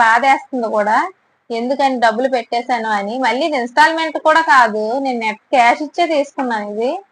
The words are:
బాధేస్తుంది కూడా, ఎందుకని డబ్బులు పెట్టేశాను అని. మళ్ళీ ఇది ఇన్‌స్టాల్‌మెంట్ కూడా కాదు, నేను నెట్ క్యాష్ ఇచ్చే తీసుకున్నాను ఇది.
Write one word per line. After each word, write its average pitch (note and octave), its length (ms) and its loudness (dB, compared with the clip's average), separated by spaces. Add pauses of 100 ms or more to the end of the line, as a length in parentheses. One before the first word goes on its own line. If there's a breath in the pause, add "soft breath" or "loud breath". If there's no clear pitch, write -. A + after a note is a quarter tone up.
బాధేస్తుంది A#3+ 720 0
కూడా, G#3+ 220 2 (640)
ఎందుకని C4 460 -2
డబ్బులు A#3 300 0
పెట్టేశాను A#3+ 540 -4 (100)
అని. G3+ 160 -6 (100)
మళ్ళీ A#3+ 240 -2
ఇది D4 120 -2
ఇన్‌స్టాల్‌మెంట్ D#4 560 0 (100)
కూడా D#4+ 140 4 (120)
కాదు, A3 300 4 (220)
నేను B3 200 -4
నెట్ G#3 180 -6 (120)
క్యాష్ C4 320 4
ఇచ్చే F4 180 -2 (100)
తీసుకున్నాను B3 600 -4
ఇది. A#3 160 -2 (200)